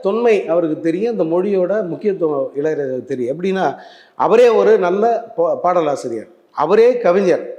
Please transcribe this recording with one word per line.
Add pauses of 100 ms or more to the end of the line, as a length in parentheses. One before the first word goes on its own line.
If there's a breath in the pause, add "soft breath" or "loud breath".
தொன்மை
அவருக்கு
தெரியும்,
இந்த
மொழியோட
முக்கியத்துவம்
இளையராஜாவுக்கு
தெரியும்.
எப்படின்னா, (380 loud breath)
அவரே
ஒரு
நல்ல
பா-,
பாடலாசிரியர், (220)
அவரே
கவிஞர்,